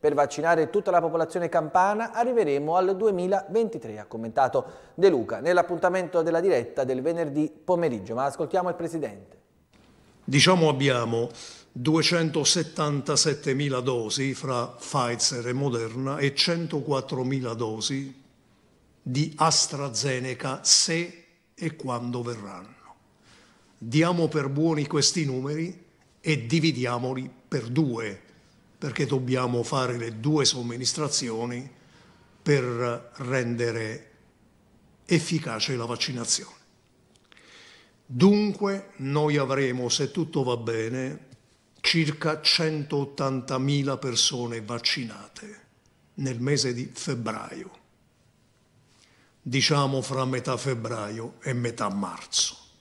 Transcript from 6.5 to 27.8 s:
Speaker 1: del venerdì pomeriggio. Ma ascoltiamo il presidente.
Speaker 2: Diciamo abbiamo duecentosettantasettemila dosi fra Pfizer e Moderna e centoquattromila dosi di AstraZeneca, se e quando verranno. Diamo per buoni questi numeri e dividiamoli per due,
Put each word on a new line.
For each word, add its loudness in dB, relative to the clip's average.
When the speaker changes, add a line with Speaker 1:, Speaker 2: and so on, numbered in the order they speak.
Speaker 1:
del 0
venerdì 0
pomeriggio. 0
Ma 0
ascoltiamo -2
il -2
presidente. -8
Speaker 2:
Diciamo 6
abbiamo 2
duecentosettantasettemila 0
dosi -2
fra -2
Pfizer -2
e -2
Moderna -2
e 0
centoquattromila -2
dosi -4
di -2
AstraZeneca, -2
se 2
e -6
quando -4
verranno. -12
Diamo 4
per 0
buoni 2
questi 2
numeri -4
e 0
dividiamoli 0
per -4
due, -2